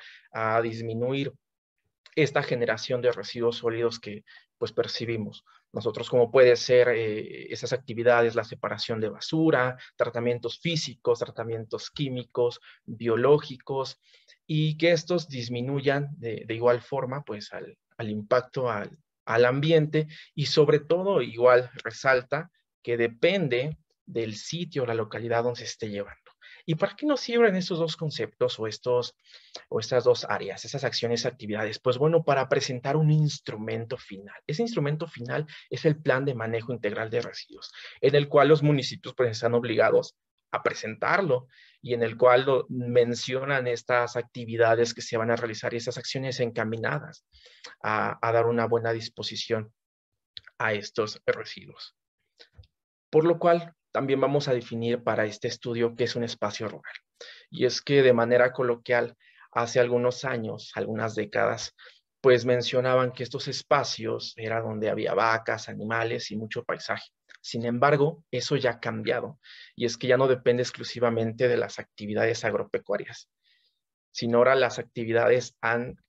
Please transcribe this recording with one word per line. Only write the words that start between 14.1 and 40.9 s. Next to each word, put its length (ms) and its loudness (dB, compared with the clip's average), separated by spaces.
y 280 0
que 140 2
estos 380 0
disminuyan 800 -4
de, 260 -8
de 100 -6
igual 280 2
forma, 400 -6
pues, 300 -12
al, 260 -14
al 120 -6
impacto 580 0
al, 300 -6
al 200 4
ambiente, 640 2
y 120 -2
sobre 340 4
todo, 420 0
igual, 480 4
resalta 640 0
que 140 -2
depende 800 0
del 300 -6
sitio, 520 -6
la 80 -2
localidad 500 -2
donde 160 -4
se 60 -12
esté 220 -10
llevando. 300 -10
¿Y 80 0
para 200 -2
qué 120 -8
nos 140 0
sirven 360 2
estos 220 -4
dos 180 -2
conceptos 640 -4
o 60 -4
estos, 500 -2
o 120 -2
estas 240 0
dos 240 4
áreas, 360 -4
esas 200 -8
acciones, 400 -2
actividades? 540 -6
Pues 180 0
bueno, 260 4
para 260 2
presentar 480 0
un 140 4
instrumento 840 -2
final. 400 -16
Ese 160 -2
instrumento 440 -2
final 400 -6
es 140 -6
el 160 4
Plan 240 2
de 100 -2
Manejo 380 -4
Integral 360 -4
de 140 -2
Residuos, 500 -14
en 140 4
el 140 4
cual 200 6
los 140 6
municipios, 520 0
pues, 160 2
están 240 -2
obligados 600 2
a 100 -2
presentarlo 840 -2